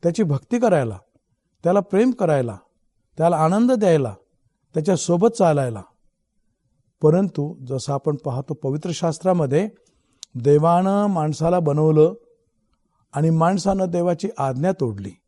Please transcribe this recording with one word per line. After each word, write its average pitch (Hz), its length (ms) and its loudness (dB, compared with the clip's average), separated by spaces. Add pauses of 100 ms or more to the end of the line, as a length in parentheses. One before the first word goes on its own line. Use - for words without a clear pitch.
त्याची 170 200 0
भक्ती 160 360 -2
करायला, 147 380 0 (640)
त्याला 180 160 2
प्रेम 208 320 0
करायला, 139 460 -2 (600)
त्याला 165 200 2
आनंद 196 340 2
द्यायला, 160 440 2 (580)
त्याच्यासोबत 175 540 0
चालायला. 147 540 0 (1200)
परंतु 156 640 0
जसं 131 280 -6
आपण 143 220 -4
पाहतो 135 380 -8
पवित्र 143 400 -6
शास्त्रामध्ये, 170 760 -2 (680)
देवानं 170 680 2
माणसाला 165 540 0
बनवलं 156 540 4 (1000)
आणि 156 160 0
माणसानं 185 600 0
देवाची 175 480 -2
आज्ञा 135 340 -2
तोडली. 104 400 -6 (160)